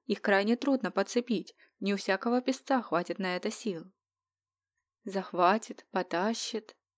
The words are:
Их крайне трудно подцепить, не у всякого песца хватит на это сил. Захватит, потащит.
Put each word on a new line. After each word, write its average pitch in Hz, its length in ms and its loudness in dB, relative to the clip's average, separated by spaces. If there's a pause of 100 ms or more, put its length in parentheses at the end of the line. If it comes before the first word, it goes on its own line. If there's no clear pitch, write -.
Их 202 140 -2
крайне 208 360 4
трудно 254 340 0
подцепить, 202 640 0 (260)
не 202 140 0
у - 20 0
всякого 233 440 0
песца 262 420 0
хватит - 360 -2
на 180 180 -2
это 214 140 -4
сил. 185 420 -6 (1120)
Захватит, 190 840 0
потащит. 190 840 -2 (220)